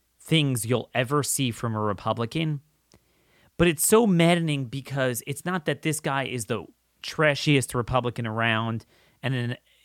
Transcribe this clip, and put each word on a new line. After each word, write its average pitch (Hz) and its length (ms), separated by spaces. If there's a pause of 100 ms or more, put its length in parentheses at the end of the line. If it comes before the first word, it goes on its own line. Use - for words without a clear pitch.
(180)
things 135 480
you'll 117 260
ever 131 300
see 131 280
from 113 240
a 107 60
Republican. 117 800 (960)
But 175 120
it's 156 180
so 226 200
maddening 165 600
because 131 600
it's 139 180
not 180 220
that 151 160
this 156 180
guy 139 240
is 117 220
the 104 180 (380)
trashiest 147 720
Republican 123 520
around 113 600 (360)
and 131 120
an, 120 220 (280)